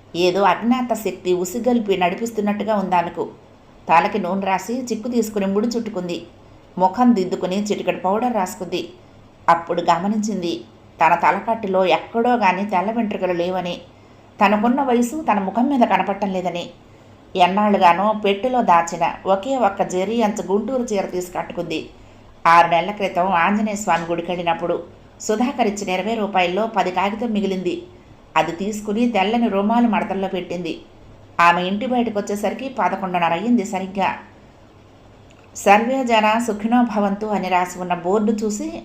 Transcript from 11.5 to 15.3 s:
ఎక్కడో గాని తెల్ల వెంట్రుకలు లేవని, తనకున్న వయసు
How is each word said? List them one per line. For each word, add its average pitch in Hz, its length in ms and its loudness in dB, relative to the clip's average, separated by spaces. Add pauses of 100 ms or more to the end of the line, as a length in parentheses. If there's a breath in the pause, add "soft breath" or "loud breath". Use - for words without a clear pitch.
ఎక్కడో 233 480 0
గాని 196 320 2
తెల్ల 190 240 0
వెంట్రుకలు 202 420 -2
లేవని, 175 460 -4 (640 loud breath)
తనకున్న 226 380 2
వయసు 240 500 0